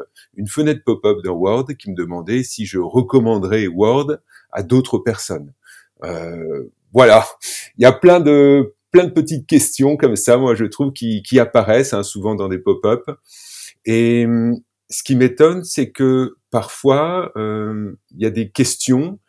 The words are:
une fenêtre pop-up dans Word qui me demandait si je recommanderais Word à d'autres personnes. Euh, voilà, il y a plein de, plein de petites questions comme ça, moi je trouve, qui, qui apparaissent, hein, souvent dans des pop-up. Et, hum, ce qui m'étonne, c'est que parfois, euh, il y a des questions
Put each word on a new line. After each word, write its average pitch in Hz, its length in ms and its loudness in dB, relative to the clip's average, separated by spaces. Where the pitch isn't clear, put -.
une 104 120 -10
fenêtre 151 360 -4
pop-up 104 400 -2
dans 90 120 -6
Word 107 320 -2
qui 101 140 -14
me 90 40 -10
demandait 87 460 -6
si 110 240 -10
je 92 140 -6
recommanderais 110 880 0
Word 123 500 0
à 98 120 -8
d'autres 123 340 0
personnes. 82 560 -6
Euh, 82 600 -10
voilà, 113 340 6
il 117 60 2
y - 20 8
a 131 60 8
plein 175 300 4
de, 143 520 4
plein 175 140 6
de 175 80 -4
petites 156 340 -4
questions 143 520 2
comme 123 180 2
ça, 120 220 4
moi 127 180 2
je 110 100 -2
trouve, 139 260 -4
qui, 113 300 -6
qui 127 160 0
apparaissent, 117 560 2
hein, 101 80 -2
souvent 101 320 -6
dans 98 140 -4
des 92 120 -4
pop-up. 101 440 0
Et, 117 420 2
hum, 117 320 -2
ce - 140 -10
qui 135 120 -2
m'étonne, 151 480 2
c'est 135 280 -6
que 131 460 -2
parfois, 147 840 -2
euh, 107 580 -6
il 95 80 -8
y - 20 0
a 110 60 -2
des 107 180 -6
questions 135 800 -2